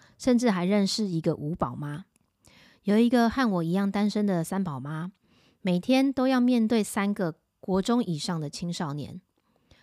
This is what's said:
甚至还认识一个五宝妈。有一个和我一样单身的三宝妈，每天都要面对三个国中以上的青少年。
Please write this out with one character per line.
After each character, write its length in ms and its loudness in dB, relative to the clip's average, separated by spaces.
甚 200 4
至 120 4
还 140 0
认 220 2
识 200 -2
一 140 -2
个 140 0
五 200 -6
宝 200 -6
妈。 300 -10
有 160 2
一 100 6
个 220 4
和 200 0
我 120 0
一 100 0
样 180 0
单 180 0
身 180 0
的 180 0
三 180 -2
宝 160 -4
妈， 320 -8
每 180 2
天 320 2
都 160 0
要 100 2
面 300 4
对 160 2
三 300 -2
个 220 -4
国 200 0
中 240 0
以 140 -4
上 200 -4
的 120 -6
青 200 -8
少 220 -6
年。 300 -10